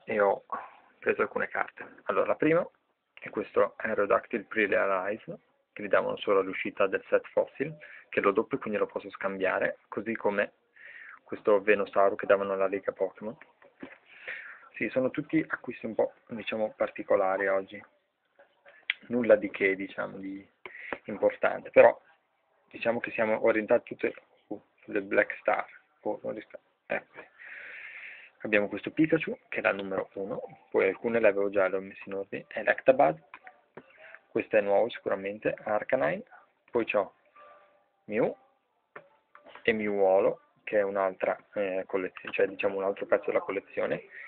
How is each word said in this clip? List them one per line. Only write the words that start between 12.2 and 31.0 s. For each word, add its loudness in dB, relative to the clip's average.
davano 4
alla 0
Lega -4
Pokémon. -6
Sì, -2
sono 0
tutti 0
acquisti -8
un -8
po', 0
diciamo, -4
particolari 2
oggi. -2
Nulla 6
di 2
che, 0
diciamo, -8
di -12
importante, -2
però 8
diciamo -2
che -6
siamo 0
orientati 2
tutte, -2
uh, -12
sulle -4
Black 0
Star. 0
Oh, -6
non -8
riesco, -16
ecco. -8
Abbiamo 4
questo -8
Pikachu, 2
che -8
è -4
la 4
numero -4
uno, -8
poi 2
alcune -2